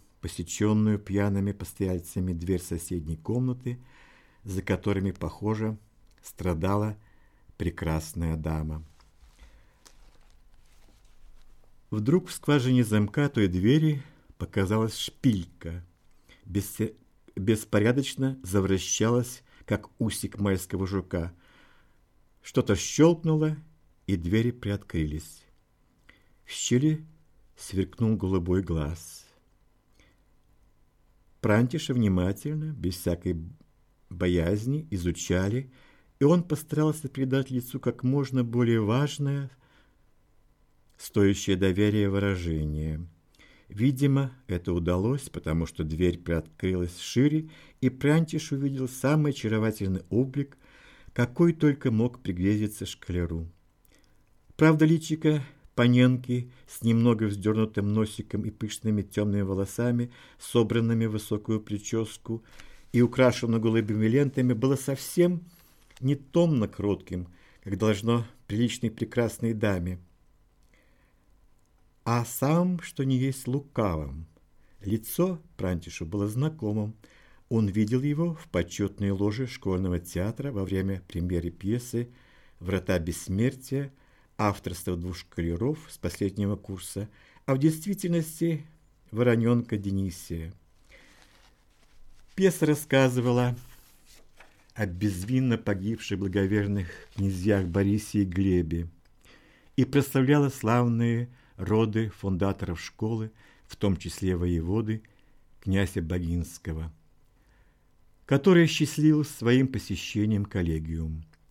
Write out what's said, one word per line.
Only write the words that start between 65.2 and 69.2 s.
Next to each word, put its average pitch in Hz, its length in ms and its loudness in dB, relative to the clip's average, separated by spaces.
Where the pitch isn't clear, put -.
не 135 160 0
томно 156 500 2
кротким, 92 640 -4
как 95 160 -6
должно 110 480 0
приличной 113 420 0
прекрасной 117 640 -2